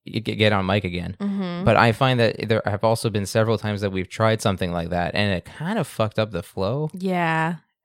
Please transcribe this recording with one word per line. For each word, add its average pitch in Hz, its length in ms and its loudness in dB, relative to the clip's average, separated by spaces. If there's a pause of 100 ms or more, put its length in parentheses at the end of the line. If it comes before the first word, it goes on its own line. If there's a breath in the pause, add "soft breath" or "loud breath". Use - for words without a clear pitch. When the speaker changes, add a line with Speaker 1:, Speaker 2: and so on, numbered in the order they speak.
Speaker 1:
g-, 95 140 -6
get 107 320 2
on 98 140 2
mic 101 180 2
again. 87 360 -6
Speaker 2:
Mm-hmm. 196 440 -4
Speaker 1:
But 113 140 4
I 113 160 6
find 131 260 2
that 110 300 0
there 110 160 2
have 101 180 -2
also 113 260 2
been 101 160 -2
several 110 320 2
times 104 240 -4
that 101 100 0
we've 92 180 -4
tried 110 320 2
something 92 320 0
like 85 160 -4
that 87 260 -2
and 101 180 0
it 87 120 -4
kind 202 340 -4
of 160 80 -2
fucked 107 320 -2
up 110 120 -2
the - 120 -4
flow. 127 500 -4
Speaker 2:
Yeah. 175 640 0 (300)